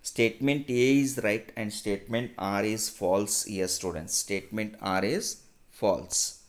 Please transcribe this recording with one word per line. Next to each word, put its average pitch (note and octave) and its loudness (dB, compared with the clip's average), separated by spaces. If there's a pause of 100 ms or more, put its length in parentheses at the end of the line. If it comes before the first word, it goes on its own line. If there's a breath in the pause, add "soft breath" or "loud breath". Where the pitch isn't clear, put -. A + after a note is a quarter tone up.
statement C3+ 0
A B2+ 6
is C3+ 0
right A2 0
and G#2+ -6
statement A2+ -4
R G2 0
is G#2+ -2
false G2+ 0
here, F#2+ -2
students. E2+ -4
Statement G#2 -4
R F#2+ 0
is E3 -4 (280)
false. - -2